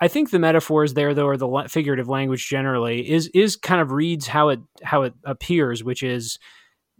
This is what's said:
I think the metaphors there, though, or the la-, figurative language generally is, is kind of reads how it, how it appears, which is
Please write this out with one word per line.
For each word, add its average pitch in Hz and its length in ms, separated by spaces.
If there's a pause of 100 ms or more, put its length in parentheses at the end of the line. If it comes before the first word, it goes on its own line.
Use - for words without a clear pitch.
I 175 80
think 285 220
the 185 100
metaphors 156 540
there, 147 200
though, 143 120
or 139 100
the 131 100
la-, 131 220
figurative 135 400
language 135 400
generally 127 600
is, 160 260
is 196 220
kind 180 240
of 143 120
reads 156 340
how 151 220
it, 135 100 (240)
how 143 200
it 123 120 (100)
appears, 135 600
which 123 180
is 123 380 (600)